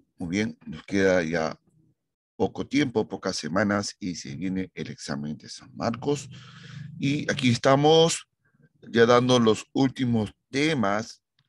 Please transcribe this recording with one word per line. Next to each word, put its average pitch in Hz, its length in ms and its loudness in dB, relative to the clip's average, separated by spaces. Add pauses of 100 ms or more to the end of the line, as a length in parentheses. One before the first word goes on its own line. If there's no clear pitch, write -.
(200)
Muy 87 100 -8
bien, 107 380 -4
nos 78 160 -14
queda 95 400 2
ya 80 360 -4 (760)
poco 95 320 -4
tiempo, 127 400 -2
pocas 95 280 -6
semanas, 101 640 -2
y 92 140 -8
se 69 220 -12
viene 92 400 -6
el 78 160 -10
examen 71 440 -10
de - 140 -18
San - 260 -20
Marcos. 120 540 -4 (680)
Y 143 320 -2
aquí 127 180 0
estamos 151 800 4 (640)
ya 117 160 6
dando 123 320 6
los 110 340 2
últimos 123 600 0 (160)
temas, 123 720 -2 (260)